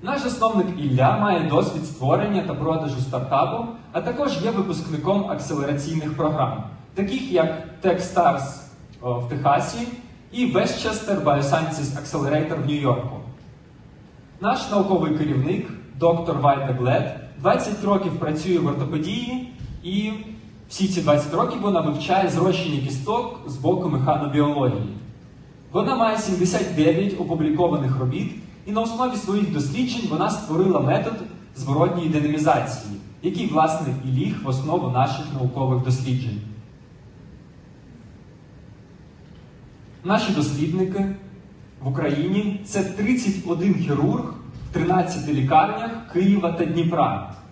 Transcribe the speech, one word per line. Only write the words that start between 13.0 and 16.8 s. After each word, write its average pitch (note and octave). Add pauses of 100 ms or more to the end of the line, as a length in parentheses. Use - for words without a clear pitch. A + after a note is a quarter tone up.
Наш G#3+
науковий F3+
керівник, D3 (280)
доктор E3
Вайда C3+
Глед, B2 (200)